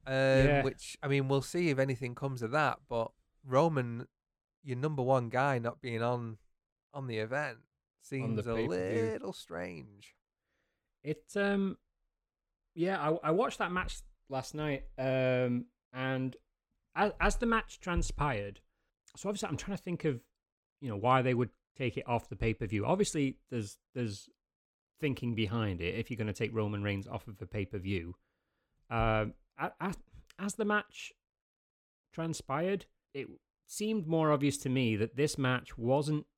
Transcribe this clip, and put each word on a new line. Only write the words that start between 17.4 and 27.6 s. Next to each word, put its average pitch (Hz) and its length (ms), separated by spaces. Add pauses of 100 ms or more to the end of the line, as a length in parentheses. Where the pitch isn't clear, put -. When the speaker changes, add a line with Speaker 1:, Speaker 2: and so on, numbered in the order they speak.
Speaker 2:
match 226 340
transpired, 139 800 (560)
so - 120
obviously 202 200
I'm 143 80
trying 196 200
to - 60
think 175 220
of, 135 160 (600)
you 135 80
know, 107 80
why 123 260
they 127 120
would 120 160 (260)
take 127 200
it 131 120
off 117 200
the - 80
pay-per-view. 107 500
Obviously, 160 520 (120)
there's, 110 260 (180)
there's 110 340 (720)
thinking 123 340
behind 104 460
it 85 160
if 113 140
you're 120 80
gonna 107 140
take 113 220
Roman 104 300
Reigns 101 240
off - 200
of 101 100
the 101 80
pay-per-view. 95 680 (760)